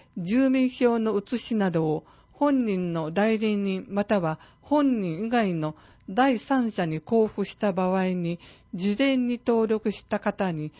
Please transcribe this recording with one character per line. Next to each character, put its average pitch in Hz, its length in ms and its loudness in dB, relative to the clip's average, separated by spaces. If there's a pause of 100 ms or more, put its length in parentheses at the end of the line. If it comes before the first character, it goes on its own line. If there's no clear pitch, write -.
(180)
住 240 320 2
民 262 180 2
票 240 300 2
の 220 160 0
写 202 240 -2
し - 180 -4
な 196 140 2
ど 165 160 0
を 156 180 -2 (260)
本 277 360 2
人 185 260 -2
の 160 180 -4
代 214 280 2
理 214 180 0
人 196 320 -2
ま 202 160 -2
た 208 160 0
は 160 180 -2 (220)
本 277 400 2
人 180 240 -4
以 226 60 -4
外 220 240 2
の 156 200 -4 (360)
第 247 280 2
三 247 340 0
者 185 120 -2
に 156 180 -4
交 226 240 2
付 208 200 -4
し - 80 -10
た 202 180 -2
場 185 260 0
合 185 100 0
に、 175 300 -2 (360)
事 202 240 -2
前 269 180 2
に 240 260 -2
登 226 240 2
録 214 260 -2
し - 100 -10
た - 180 -4
方 196 320 -2
に 151 280 -8